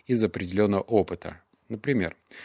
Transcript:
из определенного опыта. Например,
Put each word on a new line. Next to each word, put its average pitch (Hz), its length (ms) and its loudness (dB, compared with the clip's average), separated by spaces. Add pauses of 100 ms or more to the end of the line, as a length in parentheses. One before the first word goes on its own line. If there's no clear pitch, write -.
из 117 180 2
определенного 98 580 2
опыта. - 600 -2 (280)
Например, 110 460 -2 (280)